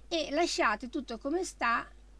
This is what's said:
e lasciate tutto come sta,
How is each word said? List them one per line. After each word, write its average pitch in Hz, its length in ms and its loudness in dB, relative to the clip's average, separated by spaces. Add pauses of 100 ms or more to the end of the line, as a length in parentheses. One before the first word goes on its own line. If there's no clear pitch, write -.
e 311 260 0
lasciate 269 580 2
tutto 247 260 -6
come 330 280 0
sta, 233 440 0 (320)